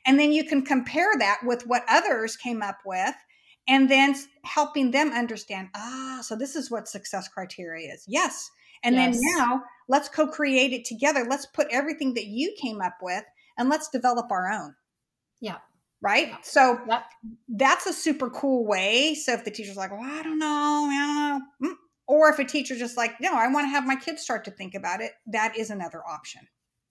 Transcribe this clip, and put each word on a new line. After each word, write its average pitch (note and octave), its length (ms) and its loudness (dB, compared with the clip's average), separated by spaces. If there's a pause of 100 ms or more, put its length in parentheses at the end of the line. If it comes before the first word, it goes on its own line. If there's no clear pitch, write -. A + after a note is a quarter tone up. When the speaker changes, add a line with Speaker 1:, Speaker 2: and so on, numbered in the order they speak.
Speaker 1:
and C#4 140 8
then D4+ 120 6
you D4+ 120 4
can C#4 200 2
compare D4 540 2
that G#3 260 2
with A#3+ 220 -2
what A#3+ 220 0
others A#3 500 2
came A3+ 240 -6
up G3 240 -6
with, F#3+ 300 -2 (520)
and C4+ 220 6
then C#4 220 6
s-, - 160 -4 (160)
helping D4 480 0
them C#4+ 200 2
understand, G#3+ 600 -6
"Ah, C4 480 -10
so - 140 -8
this C4+ 200 -6
is - 140 -6
what A3+ 180 -6
success F#3+ 400 -10
criteria E3 680 -12
is." - 140 -20
Yes. B3+ 420 -2 (340)
And A#3+ 140 4
then B3+ 160 4
Speaker 2:
Yes. A#3 80 0 (160)
Speaker 1:
now B3+ 260 2 (240)
let's C#4+ 220 2
co-create C#4 640 2
it A#3+ 140 -6
together. B3+ 420 0
Let's C#4 200 -2
put - 240 0
everything C#4 420 -2
that A3+ 120 -4
you B3 360 -4
came G#3+ 200 -6
up F3+ 200 -4
with F#3 220 -6 (340)
and B3 120 0
let's D4+ 200 0
develop A#3+ 420 0
our F#3 200 -2
own. D#3 240 -8 (640)
Speaker 2:
Yeah. F#3+ 180 -10 (440)
Speaker 1:
Right? A3 280 2
Speaker 2:
Yeah. - 140 -14
Speaker 1:
So B3+ 440 4
Speaker 2:
Yep. A#3 180 0 (440)
Speaker 1:
that's C4 380 2
a E4 60 -2
super D4 360 -2
cool B3+ 360 0
way. G#3+ 500 2
So C4 180 -2
if A#3 100 -4
the G#3 80 -6
teacher's G3+ 260 -12
like, F#3+ 140 -8
"Well, G#3 120 -12
I D4+ 180 -10
don't D#4 180 -4
know, D4 500 0
I C#4 60 0
don't D4 200 0 (460)
know." D4+ 80 -2
Mm. - 80 -10 (300)
Or D4+ 220 8
if D4 80 2
a C4+ 80 -2
teacher C4+ 300 -4
just A#3 200 -8
like, A#3 240 -4
"No, F4+ 140 0
I A#3+ 140 4
wanna C#4 220 0
have C#4 180 -2
my C4+ 80 0
kids D4+ 260 -8
start A3 240 -6
to G3 60 -12
think F#3+ 240 -14
about F#3 260 -4
it," A3+ 120 -8 (120)
that A3 320 -2
is A3 140 -6
another E3+ 360 -10
option. - 400 -14 (440)